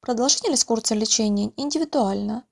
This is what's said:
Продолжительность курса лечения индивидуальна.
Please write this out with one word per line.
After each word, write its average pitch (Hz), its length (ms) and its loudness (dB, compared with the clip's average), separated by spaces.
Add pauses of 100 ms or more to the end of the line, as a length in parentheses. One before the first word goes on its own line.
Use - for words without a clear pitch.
Продолжительность 254 640 0
курса 220 300 0
лечения 214 640 0
индивидуальна. 240 960 -2